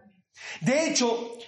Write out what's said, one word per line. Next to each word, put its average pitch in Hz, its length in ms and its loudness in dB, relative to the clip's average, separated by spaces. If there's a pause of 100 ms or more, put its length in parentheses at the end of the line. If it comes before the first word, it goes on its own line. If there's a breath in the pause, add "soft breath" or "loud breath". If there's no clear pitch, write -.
(600 loud breath)
De 285 260 4
hecho, 233 460 0 (140 loud breath)